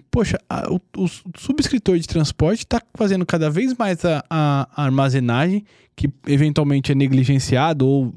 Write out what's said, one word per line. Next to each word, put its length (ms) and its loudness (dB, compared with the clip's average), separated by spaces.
poxa, 280 0
a, 240 -6
o, 80 -2
o 100 -2
subscritor 600 0
de 100 -6
transporte 580 -2
tá 140 -2
fazendo 320 0
cada 240 0
vez 260 -2
mais 280 -4
a, 260 0
a, 440 0
a 100 -4
armazenagem, 800 0
que 140 -2
eventualmente 640 2
é 40 2
negligenciado 920 2
ou, 300 2